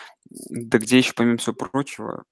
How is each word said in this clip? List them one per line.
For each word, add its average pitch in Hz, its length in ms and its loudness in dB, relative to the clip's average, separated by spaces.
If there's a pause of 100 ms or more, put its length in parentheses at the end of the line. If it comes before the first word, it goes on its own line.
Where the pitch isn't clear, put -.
(500)
Да 117 300 0
где 110 200 4
ещё, 127 160 2
помимо 120 220 2
всего 113 180 -4
прочего, - 760 -6